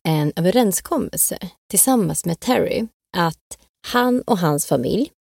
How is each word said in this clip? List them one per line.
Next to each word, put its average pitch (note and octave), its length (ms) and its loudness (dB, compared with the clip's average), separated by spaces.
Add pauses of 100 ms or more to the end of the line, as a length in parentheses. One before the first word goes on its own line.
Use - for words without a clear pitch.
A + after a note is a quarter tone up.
en D3+ 320 0
överenskommelse G3 1120 0 (200)
tillsammans G3+ 560 2
med E3+ 140 -2
Terry - 480 0 (300)
att - 420 -4 (280)
han B3 340 2
och - 160 0
hans D3+ 280 0
familj, D#3+ 560 0